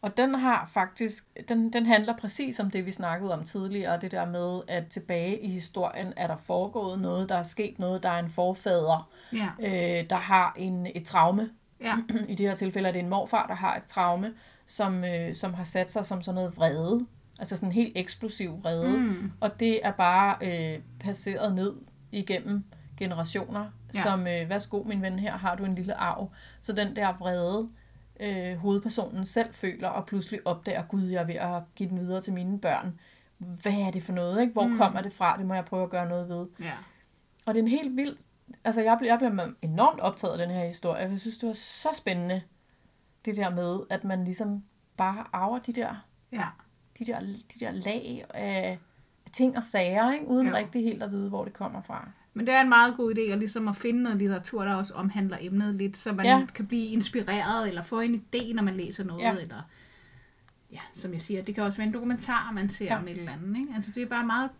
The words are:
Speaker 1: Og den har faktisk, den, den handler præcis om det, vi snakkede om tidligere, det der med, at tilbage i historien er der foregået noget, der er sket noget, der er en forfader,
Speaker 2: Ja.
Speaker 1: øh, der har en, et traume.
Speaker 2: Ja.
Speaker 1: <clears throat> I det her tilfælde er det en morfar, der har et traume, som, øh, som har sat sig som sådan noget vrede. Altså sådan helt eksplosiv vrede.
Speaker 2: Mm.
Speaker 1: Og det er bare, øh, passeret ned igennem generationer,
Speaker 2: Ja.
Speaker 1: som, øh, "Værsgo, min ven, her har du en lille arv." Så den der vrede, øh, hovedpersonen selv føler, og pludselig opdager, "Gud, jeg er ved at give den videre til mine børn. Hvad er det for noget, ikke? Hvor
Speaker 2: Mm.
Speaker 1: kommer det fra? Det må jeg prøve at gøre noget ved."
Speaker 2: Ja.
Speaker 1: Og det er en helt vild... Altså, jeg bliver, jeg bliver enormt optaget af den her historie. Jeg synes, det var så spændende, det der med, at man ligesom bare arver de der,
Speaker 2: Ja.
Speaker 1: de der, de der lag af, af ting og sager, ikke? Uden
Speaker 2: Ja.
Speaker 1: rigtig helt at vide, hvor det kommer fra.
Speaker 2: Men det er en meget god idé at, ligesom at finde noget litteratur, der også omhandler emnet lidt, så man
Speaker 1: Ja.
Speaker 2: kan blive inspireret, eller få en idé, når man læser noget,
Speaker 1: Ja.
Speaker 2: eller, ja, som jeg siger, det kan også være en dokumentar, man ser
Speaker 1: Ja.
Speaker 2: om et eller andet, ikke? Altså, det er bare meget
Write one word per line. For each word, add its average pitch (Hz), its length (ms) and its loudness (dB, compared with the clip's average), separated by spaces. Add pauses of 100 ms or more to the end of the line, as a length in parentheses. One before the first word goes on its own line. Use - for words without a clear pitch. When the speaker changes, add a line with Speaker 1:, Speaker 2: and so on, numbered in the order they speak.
Speaker 1:
Og 202 160 -2
den 269 180 4
har 247 380 2
faktisk, 214 520 -2 (220)
den, 226 260 2
den 233 120 4
handler 226 320 6
præcis 247 420 -4
om 202 120 0
det, 185 140 0
vi 190 60 -6
snakkede 180 420 -2
om 156 100 -4
tidligere, 190 580 -2
det 185 100 -6
der 175 140 -2
med, 175 420 -2
at 170 200 -4
tilbage 175 540 -2
i 196 80 -4
historien 185 680 -4
er 180 100 -2
der 160 80 -2
foregået 185 640 -2
noget, 185 300 0
der 190 60 2
er 175 80 2
sket - 360 -4
noget, 185 240 0
der 185 60 2
er 170 100 2
en 170 100 -2
forfader, 175 800 2 (240)
Speaker 2:
Ja. 208 160 -2 (100)
Speaker 1:
øh, 175 500 0
der 185 60 2
har 180 420 4
en, 180 380 -2
et 165 100 -6
traume. 190 440 6 (320)
Speaker 2:
Ja. 226 140 0 (180)
Speaker 1:
<clears throat> 214 160 0
I 202 60 -2
det 202 120 2
her 196 80 2
tilfælde 190 320 0
er 180 60 2
det 180 60 0
en 175 100 -2
morfar, 202 380 2
der 185 80 -4
har 185 200 0
et - 80 -6
traume, 185 500 0 (320)
som, 190 380 0
øh, 170 320 -2
som 180 180 -4
har 175 100 -6
sat 185 280 -2
sig 208 140 -2
som 185 160 -4
sådan 180 140 -4
noget 180 220 -2
vrede. 165 480 2 (340)
Altså 185 180 -6
sådan 185 140 0
helt 226 240 4
eksplosiv 185 640 -4
vrede. 170 380 2
Speaker 2:
Mm. 196 420 0
Speaker 1:
Og 208 200 -2
det 226 260 2
er 202 60 2
bare, 196 440 6 (400)
øh, 156 40 -8 (200)
passeret 196 560 -2
ned 190 180 0 (380)
igennem 202 520 -2 (340)
generationer, 190 680 -4 (300)
Speaker 2:
Ja. 202 80 2
Speaker 1:
som, 190 240 2
øh, 170 220 -2
"Værsgo, 202 360 -2
min 202 160 -2
ven, 185 180 -2
her 202 180 -2
har 180 180 0
du 196 100 -4
en 190 100 0
lille 185 180 -4
arv." 185 380 -2 (280)
Så - 140 -4
den 196 220 0
der 196 240 2
vrede, 180 500 0 (500)
øh, 185 380 -4
hovedpersonen 202 680 0
selv 233 280 0
føler, 185 340 -4
og - 180 -2
pludselig 196 420 -4
opdager, 170 360 -2
"Gud, 196 200 -2
jeg 180 180 0
er 170 40 0
ved 165 100 -4
at 175 260 -4 (140)
give 185 140 -4
den 180 100 -2
videre 185 220 -2
til 190 120 -4
mine 185 260 -2
børn. 170 400 -2 (380)
Hvad 180 360 -4
er 196 180 0
det 185 120 -4
for - 100 -4
noget, 180 280 0
ikke? 240 120 2
Hvor 220 140 4
Speaker 2:
Mm. 233 100 2
Speaker 1:
kommer 226 240 4
det 202 120 -6
fra? 175 240 4
Det 190 80 -4
må 185 80 0
jeg 180 120 -2
prøve 185 180 -2
at 180 60 -2
gøre 175 200 -2
noget 175 200 -2
ved." 175 160 -6 (140)
Speaker 2:
Ja. 165 140 -8 (720)
Speaker 1:
Og 220 80 0
det 226 60 4
er 220 40 6
en 226 60 4
helt 262 280 2
vild... 285 200 -2 (460)
Altså, 226 180 2
jeg 226 160 6
bliver, 233 140 2
jeg 233 80 6
bliver 202 300 2 (120)
enormt 196 380 4
optaget 185 400 0
af 175 80 0
den 180 80 -2
her 180 100 0
historie. 170 440 -2
Jeg 196 100 -4
synes, 226 180 -8
det 233 100 -4
var 220 60 -2
så - 400 -4
spændende, 180 480 -2 (840)
det 214 100 -2
der 202 140 0
med, 175 300 0 (100)
at 190 140 -4
man 185 200 0
ligesom 202 400 -2 (340)
bare 190 360 0
arver 208 260 0
de 240 140 -6
der, 226 320 -4 (260)
Speaker 2:
Ja. 208 140 -4 (540)
Speaker 1:
de 233 60 -6
der, 226 140 -4
de 196 400 -12
der 220 120 -4
lag 226 600 -6
af, 185 440 -2 (480)
af - 60 -14
ting 254 260 4
og 233 60 -2
sager, 208 500 2
ikke? 294 140 -4
Uden 254 200 4
Speaker 2:
Ja. 247 60 2
Speaker 1:
rigtig 214 300 0
helt 226 200 0
at 196 80 -4
vide, 196 180 -2
hvor 202 140 -4
det 202 100 -8
kommer 196 280 -8
fra. - 280 -10 (240)
Speaker 2:
Men 226 140 -2
det 262 80 2
er 269 60 8
en 262 80 6
meget 240 280 10
god 226 180 2
idé 226 60 0
at, 208 180 0
ligesom 214 280 -2
at 202 80 0
finde 240 280 0
noget 226 140 2
litteratur, 196 480 0
der 202 100 0
også 196 180 -4
omhandler 196 480 0
emnet 202 340 0
lidt, 196 220 -2
så 214 160 -4
man 190 120 2
Speaker 1:
Ja. 262 200 8 (100)
Speaker 2:
kan 202 120 -6
blive 233 180 0
inspireret, 214 840 0
eller 175 140 -4
få 226 180 -4
en 233 160 2 (200)
idé, 233 180 -2
når 220 100 2
man 190 120 2
læser 185 280 -6
noget, 175 180 -6
Speaker 1:
Ja. 226 200 2
Speaker 2:
eller, 135 200 -12 (1120)
ja, - 80 -18 (140)
som 185 200 -10
jeg 165 80 -6
siger, 190 220 -4
det 202 120 -6
kan 214 80 0
også 202 140 0
være 214 100 0
en 220 60 0
dokumentar, 240 600 -2
man 196 160 0
ser - 160 -6
Speaker 1:
Ja. 220 120 0
Speaker 2:
om 175 100 -6
et 175 100 -8
eller 170 160 -8
andet, 185 260 -4
ikke? 277 160 -4
Altså, 208 200 -6
det 247 80 -4
er 233 40 -6
bare 240 180 -2
meget 240 240 0 (100)